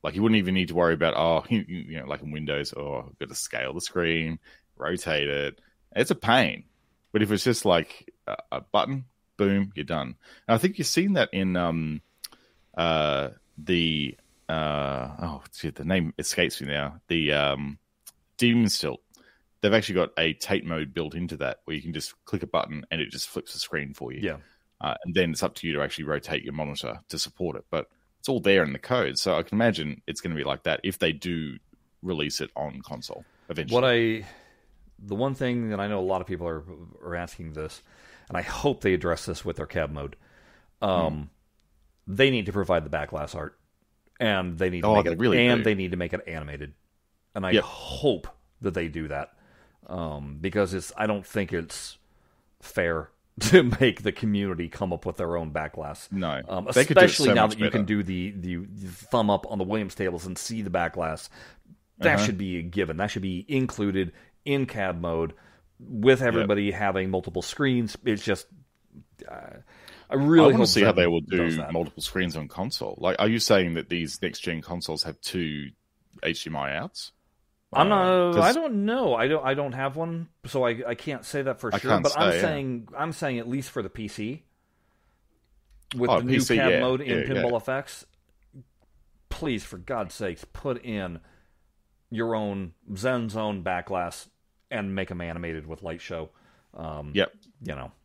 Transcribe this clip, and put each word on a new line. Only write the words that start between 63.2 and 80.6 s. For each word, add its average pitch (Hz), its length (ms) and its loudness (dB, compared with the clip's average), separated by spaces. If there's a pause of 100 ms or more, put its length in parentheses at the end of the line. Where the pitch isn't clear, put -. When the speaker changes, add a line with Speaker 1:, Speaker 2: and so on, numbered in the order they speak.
Speaker 2:
be 92 260 -4
included 101 680 0 (340)
in 139 180 2
cab 95 340 -4
mode 82 360 -2 (440)
with 127 420 4
Speaker 1:
Yep. 127 80 2
Speaker 2:
everybody 104 420 2
having 95 400 0
multiple 90 320 -2
screens. 127 520 0 (120)
It's 107 180 0
just, 98 220 -2 (840)
uh, - 300 -16 (500)
I - 60 -2
really 151 260 10
Speaker 1:
I 151 60 12
wanna 135 120 10
Speaker 2:
hope 98 100 8
Speaker 1:
see - 120 6
how 101 120 8
Speaker 2:
Zen 90 40 4
Speaker 1:
they 90 100 8
will 85 140 4
do 80 160 -2
Speaker 2:
does 82 220 4
that. 78 160 -4
Speaker 1:
multiple 82 280 -4
screens 90 360 -2
on 73 100 -8
console. - 500 -6
Like, 92 200 2
are 107 100 4
you 113 100 2
saying 92 360 4
that 80 160 -4
these 82 320 -4
next 87 180 -4
gen 82 220 -4
consoles 82 400 -6
have 78 180 -6
two 76 520 -4 (500)
H - 220 -2
D 80 60 -8
M 80 60 -6
I 69 180 -4
outs? - 380 -10 (600)
Speaker 2:
I'm 180 180 6
Speaker 1:
Uh, 208 60 6
Speaker 2:
not, 180 400 4
Speaker 1:
'cause 165 80 6
Speaker 2:
I 208 80 8
don't 262 340 0
know. 226 300 2
I 135 100 2
don't, 147 180 2
I 135 100 2
don't 139 180 -2
have 135 240 -4
one, 165 320 -4 (180)
so 127 180 0